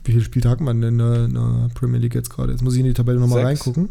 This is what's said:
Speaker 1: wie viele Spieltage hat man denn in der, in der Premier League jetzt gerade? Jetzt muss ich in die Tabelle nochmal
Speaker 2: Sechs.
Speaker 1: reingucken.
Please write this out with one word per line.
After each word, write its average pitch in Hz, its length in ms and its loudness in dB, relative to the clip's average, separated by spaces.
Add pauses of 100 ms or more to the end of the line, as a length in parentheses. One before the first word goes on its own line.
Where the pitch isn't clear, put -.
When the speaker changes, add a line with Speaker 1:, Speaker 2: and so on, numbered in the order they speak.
Speaker 1:
wie 120 80 0
viele 117 120 4
Spieltage 120 280 0
hat 120 80 -2
man 120 200 0
denn 117 140 0
in 117 40 2
der, 117 280 2
in 123 80 -2
der 120 400 0
Premier 123 260 -2
League 120 140 -2
jetzt 120 160 -4
gerade? 127 220 -4
Jetzt 123 100 -2
muss 127 120 0
ich 127 60 2
in 131 60 2
die 127 80 2
Tabelle 123 260 2
nochmal 123 260 2
Speaker 2:
Sechs. - 0 - (200)
Speaker 1:
reingucken. 160 240 -2